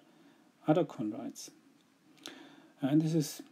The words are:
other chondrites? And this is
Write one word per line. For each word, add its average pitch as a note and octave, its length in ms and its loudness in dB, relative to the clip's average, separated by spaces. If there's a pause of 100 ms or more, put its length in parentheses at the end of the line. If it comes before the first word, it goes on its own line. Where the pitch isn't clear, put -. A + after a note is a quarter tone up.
(680)
other D#3 160 6
chondrites? - 680 -6 (1300)
And C#3+ 220 4
this D#3+ 120 2
is - 380 -2